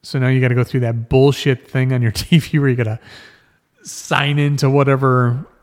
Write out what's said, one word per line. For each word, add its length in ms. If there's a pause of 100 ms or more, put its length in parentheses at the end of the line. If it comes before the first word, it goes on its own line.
So 160
now 100
you 120
gotta 140
go 100
through 160
that 300
bullshit 580
thing 240
on 80
your 120
<laughs> 0
T 260
V 220
where 100
you 60
gotta 240 (800)
sign 560
into 320
whatever 760 (180)